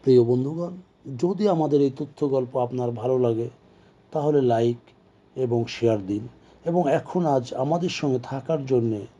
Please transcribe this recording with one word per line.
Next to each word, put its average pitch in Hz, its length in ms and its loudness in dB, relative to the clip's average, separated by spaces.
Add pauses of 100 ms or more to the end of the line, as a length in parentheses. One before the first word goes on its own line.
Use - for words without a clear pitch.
প্রিয় 127 200 8
বন্ধুগণ, 143 500 -2 (440)
যদি 180 300 0
আমাদের 156 340 2
এই 135 160 2
তথ্য - 300 -12
গল্প 131 300 -2
আপনার 123 340 -2
ভালো 120 260 -2
লাগে, 117 300 0 (640)
তাহলে 147 280 2
লাইক 117 380 2 (560)
এবং 120 320 0
শেয়ার 113 400 0
দিন। 104 160 -4 (420)
এবং 170 240 0
এখন - 360 0
আজ 135 280 0
আমাদের 165 460 -2
সঙ্গে 131 240 0
থাকার 139 420 -4
জন্যে 117 360 0 (180)